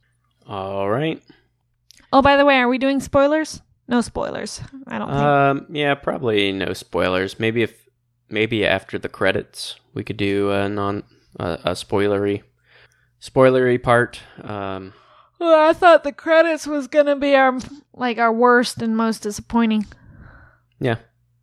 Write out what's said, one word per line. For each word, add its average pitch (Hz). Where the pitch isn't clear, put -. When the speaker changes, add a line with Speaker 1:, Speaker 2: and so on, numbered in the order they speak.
Speaker 1:
All 98
right. 143
Speaker 2:
Oh, 262
by 277
the 277
way, 277
are 247
we 254
doing 269
spoilers? 294
No 240
spoilers, -
I -
don't 208
think. 139
Speaker 1:
Um, 143
yeah, 147
probably 107
no 95
spoilers. 92
Maybe 113
if, 107
maybe 107
after 95
the 90
credits, -
we 107
could 107
do 101
a 101
non, 101
a, 87
a 87
spoilery, 101
spoilery 127
part. 120
Um, 98
Speaker 2:
Well, 320
I 330
thought 330
the 285
credits 320
was 285
gonna 285
be 277
our, 262
like, 240
our 233
worst 240
and 226
most 220
disappointing. 220
Speaker 1:
Yeah. 120